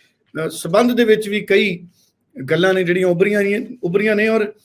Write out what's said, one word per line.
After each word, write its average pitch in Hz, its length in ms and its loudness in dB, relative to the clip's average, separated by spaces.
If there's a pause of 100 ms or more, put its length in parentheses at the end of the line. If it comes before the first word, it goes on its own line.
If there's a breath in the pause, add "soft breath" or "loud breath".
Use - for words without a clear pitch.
(460)
ਅ, - 40 -8
ਸਬੰਧ 214 420 0
ਦੇ 240 120 2
ਵਿੱਚ 214 240 2
ਵੀ 208 120 -4
ਕਈ 196 460 0 (640)
ਗੱਲਾਂ 180 240 2
ਨੇ 185 100 0
ਜਿਹੜੀਆਂ 180 220 0
ਉੱਭਰੀਆਂ 196 360 2
ਨੇ, 202 240 -2 (160)
ਉੱਭਰੀਆਂ 202 340 0
ਨੇ 214 120 0
ਔਰ, 214 240 0 (120)